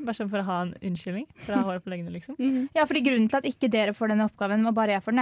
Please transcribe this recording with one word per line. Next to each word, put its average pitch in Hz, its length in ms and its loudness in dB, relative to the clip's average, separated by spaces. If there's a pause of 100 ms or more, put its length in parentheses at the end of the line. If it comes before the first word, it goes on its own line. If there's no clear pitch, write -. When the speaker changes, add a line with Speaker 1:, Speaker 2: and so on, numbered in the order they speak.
Speaker 1:
bare 233 100 -4
sånn 202 160 -4
for 208 80 -2
å 196 80 -2
ha 180 160 -2
en 175 180 -6
unnskyldning 190 540 -6
for - 200 -10
å 196 80 4
ha - 100 0
håret 180 100 -6
på 190 80 -10
leggene, 175 240 -8
liksom. 175 240 -12
Speaker 2:
Mhm. 262 360 0
Speaker 3:
Ja, 311 120 4
fordi 294 160 0
grunnen 240 260 4
til 262 120 0
at - 40 -6
ikke 254 260 0
dere 214 220 2
får 220 220 -2
denne 214 140 2
oppgaven, 208 380 0
og 226 80 2
bare 214 200 2
jeg 190 80 0
får 220 100 -4
den, 247 100 2